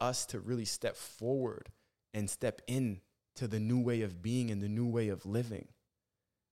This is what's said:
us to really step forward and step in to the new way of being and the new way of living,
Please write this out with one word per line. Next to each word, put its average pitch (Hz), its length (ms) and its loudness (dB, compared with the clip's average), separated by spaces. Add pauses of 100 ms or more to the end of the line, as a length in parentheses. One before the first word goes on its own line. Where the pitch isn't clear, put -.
us 123 260 0
to 110 140 -6
really 113 240 -2
step - 320 -2
forward 127 760 -2 (420)
and 104 160 0
step - 380 -2
in 123 340 0 (360)
to 123 120 -2
the 110 120 0
new 117 180 4
way 120 240 4
of 90 180 -2
being 117 300 2
and 101 100 0
the 101 80 0
new 113 180 2
way 117 220 2
of 92 160 -2
living, 110 440 -2 (840)